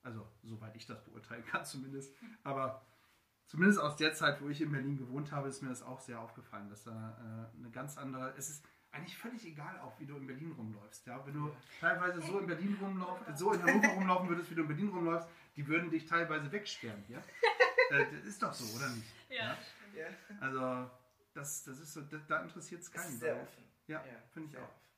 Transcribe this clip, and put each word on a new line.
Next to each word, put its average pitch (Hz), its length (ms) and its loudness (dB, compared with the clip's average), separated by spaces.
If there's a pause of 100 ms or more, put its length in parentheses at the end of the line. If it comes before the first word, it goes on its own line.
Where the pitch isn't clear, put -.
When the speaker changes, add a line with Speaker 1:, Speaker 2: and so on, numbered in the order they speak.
Speaker 1:
Also, 110 220 -8 (200)
soweit 110 320 -12
ich 113 100 -16
das 113 160 -10
beurteilen - 440 -12
kann - 180 -2
zumindest. 135 500 -8 (300)
Aber 135 420 -2 (600)
zumindest 190 340 8
aus 147 160 2
der 156 180 4
Zeit, 143 260 4
wo 143 80 -4
ich 147 120 -2
in 147 100 2
Berlin 139 260 2
gewohnt 127 360 -4
habe, 139 160 -2
ist 131 140 -6
mir 135 80 -4
das 123 120 -6
auch 127 160 -10
sehr 117 220 -10
aufgefallen, 110 480 -12
dass 104 160 -16
da, 113 680 -8
äh, - 60 -18
eine 123 140 -12
ganz 143 260 -8
andere, 131 380 -6
es 139 120 -6
ist - 160 -12 (280)
eigentlich 170 260 -10
völlig 233 260 -8
egal 160 360 -8
auch, - 180 -12
wie 147 80 -10
du 143 100 -10
in 135 120 -8
Berlin 147 240 -6
rumläufst, 110 540 -10
ja. 135 200 -8
Wenn 139 80 -8
du 147 140 0
Speaker 2:
Ja. - 80 -6 (240)
Speaker 1:
teilweise 175 420 4
so 180 160 0
in 185 80 0
Berlin 185 340 2
rumlauf-, 185 440 -2
Speaker 3:
Genau. 151 120 -6
Speaker 1:
so 190 160 6
in 175 120 4
Hannover 208 300 10
rumlaufen 185 340 4
würdest, 170 220 0
wie 160 40 -8
du 165 80 4
in 151 60 2
Berlin 165 220 2
rumläufst, 165 380 2 (280)
die 147 100 -4
würden 165 240 2
dich 156 160 0
teilweise 156 460 2
wegsperren, 113 560 -4
ja. 120 120 -10
Speaker 3:
<laughs> - 720 6
Speaker 1:
Äh, - 220 8
das - 120 -8
ist 208 180 -4
doch 160 100 0
so, 113 240 -6
oder 135 140 -2
nicht? 113 220 -6 (160)
Speaker 3:
Ja, 262 80 -12
Speaker 1:
Ja? 226 180 0
Speaker 3:
das - 160 -10
stimmt. - 260 -18
Speaker 2:
Ja. 160 100 -6 (340)
Speaker 1:
Also, 127 500 0 (440)
das, 147 300 -6
das 135 140 -10
ist 160 160 -12
so, 160 80 -8
da, 147 160 -8 (100)
da 165 140 2
interessiert's 175 440 -10
Speaker 2:
Es - 60 -16
Speaker 1:
keinen, - 200 -6
Speaker 2:
ist 113 80 -6
sehr 151 160 2
Speaker 1:
weil - 60 -6
Speaker 2:
offen. - 220 -16 (240)
Speaker 1:
Ja, 156 180 -6
Speaker 2:
Ja, 120 120 -14 (140)
Speaker 1:
finde 160 140 -10
ich 147 60 -12
Speaker 2:
sehr 127 100 -10
Speaker 1:
auch. - 60 -10
Speaker 2:
offen. - 120 -20 (180)